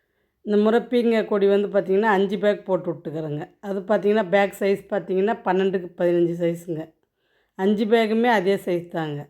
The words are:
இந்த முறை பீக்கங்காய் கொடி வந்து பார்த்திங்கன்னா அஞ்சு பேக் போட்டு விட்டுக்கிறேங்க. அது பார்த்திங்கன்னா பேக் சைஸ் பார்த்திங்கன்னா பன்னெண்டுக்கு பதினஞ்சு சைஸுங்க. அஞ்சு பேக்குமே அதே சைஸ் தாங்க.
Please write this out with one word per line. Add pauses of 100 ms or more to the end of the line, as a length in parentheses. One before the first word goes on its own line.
(460)
இந்த
முறை
பீக்கங்காய்
கொடி
வந்து
பார்த்திங்கன்னா
அஞ்சு
பேக்
போட்டு
விட்டுக்கிறேங்க. (180)
அது
பார்த்திங்கன்னா
பேக்
சைஸ்
பார்த்திங்கன்னா
பன்னெண்டுக்கு
பதினஞ்சு
சைஸுங்க. (760)
அஞ்சு
பேக்குமே
அதே
சைஸ்
தாங்க. (100)